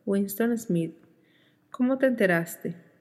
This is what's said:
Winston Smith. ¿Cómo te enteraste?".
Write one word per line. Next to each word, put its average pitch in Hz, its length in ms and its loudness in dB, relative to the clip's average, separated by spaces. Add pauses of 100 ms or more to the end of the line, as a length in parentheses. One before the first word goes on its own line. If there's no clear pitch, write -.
Winston 202 520 0
Smith. 165 360 -2 (760)
¿Cómo 254 280 0
te 262 80 4
enteraste?". 180 680 0 (260)